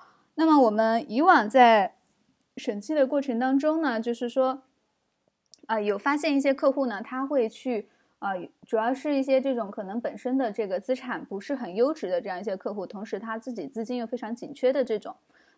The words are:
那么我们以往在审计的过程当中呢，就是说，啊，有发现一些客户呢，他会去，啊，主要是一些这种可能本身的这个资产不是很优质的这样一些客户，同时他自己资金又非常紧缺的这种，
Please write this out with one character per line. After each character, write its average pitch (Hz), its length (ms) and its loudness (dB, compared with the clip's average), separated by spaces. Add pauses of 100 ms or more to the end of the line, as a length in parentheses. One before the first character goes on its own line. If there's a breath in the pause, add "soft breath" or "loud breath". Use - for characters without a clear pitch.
(380 loud breath)
那 320 80 4
么 311 160 8
我 226 80 6
们 226 400 2
以 220 100 0
往 294 300 6
在 226 460 6 (600)
审 208 240 -8
计 311 140 -6
的 285 100 4
过 277 160 0
程 240 200 -2
当 262 180 2
中 311 240 0
呢， 240 180 -2
就 233 140 -2
是 240 140 -6
说， 262 340 0 (1040)
啊， 220 140 -2
有 208 180 0
发 285 180 0
现 294 200 0
一 269 40 4
些 269 140 2
客 277 160 2
户 269 160 0
呢， 208 160 -6
他 262 240 -6
会 269 220 0
去， 220 400 -6 (320 soft breath)
啊， 196 140 -4 (300)
主 - 120 -4
要 226 180 0
是 285 220 -2
一 269 40 2
些 262 200 2
这 269 120 -2
种 226 160 -4
可 208 140 -10
能 196 180 -8
本 - 160 -6
身 254 220 -4
的 233 140 -2
这 208 160 -4
个 185 100 -4
资 254 160 -4
产 254 300 -8
不 196 160 -10
是 277 160 -6
很 180 180 -10
优 247 180 2
质 - 160 -8
的 262 120 0
这 220 80 -6
样 185 100 -6
一 196 60 -10
些 202 120 -4
客 196 160 -8
户， 202 140 -8
同 202 180 -12
时 208 140 -8
他 226 180 -8
自 240 160 -10
己 190 140 -10
资 220 180 -10
金 247 140 -6
又 233 80 -6
非 240 100 -8
常 233 160 -10
紧 233 220 -12
缺 254 180 2
的 262 120 -2
这 226 120 -2
种， - 200 -12 (420 soft breath)